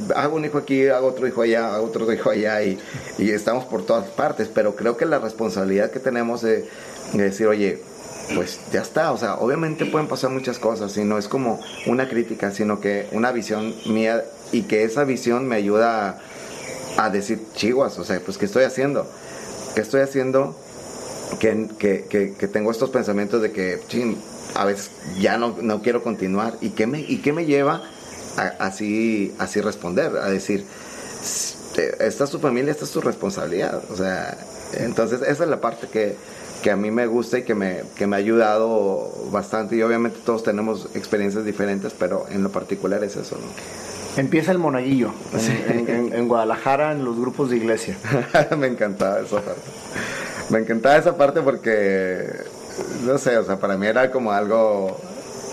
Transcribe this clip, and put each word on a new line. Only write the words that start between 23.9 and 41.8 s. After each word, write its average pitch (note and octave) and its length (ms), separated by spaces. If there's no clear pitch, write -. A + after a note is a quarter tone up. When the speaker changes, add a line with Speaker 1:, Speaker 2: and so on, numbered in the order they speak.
Speaker 1:
a G2 100
veces G2+ 240
ya G2+ 180
no, A#2 240
no G#2+ 200
quiero A#2+ 220
continuar"? G#2+ 580
¿Y A2+ 100
qué G#2+ 160
me, D3 140
y C3+ 200
qué C#3+ 120
me E3 120
lleva D3 380
a, G#2 60
así, G#2 720
así G2 240
responder? G2 560
A - 120
decir, G2 360
"S-, - 320
eh, - 220
esta A2 240
es C#3 80
tu D3+ 80
familia, C#3 320
esta D3 140
es - 60
tu D#3+ 100
responsabilidad". G2 800
O G#2+ 40
sea, F#2 400
entonces A#2 480
esa C#3+ 220
es E3 60
la C3 120
parte - 260
que, G#2 280
que G#2+ 80
a G2 40
mí G#2 140
me A#2 160
gusta A#2 320
y B2 60
que A#2 100
me, F#2+ 300
que G2+ 120
me G2+ 80
ha G2 40
ayudado G#2+ 920
bastante. G2+ 440
Y A2+ 80
obviamente A#2 420
todos A2+ 180
tenemos G#2+ 520
experiencias G#2 500
diferentes, G2+ 520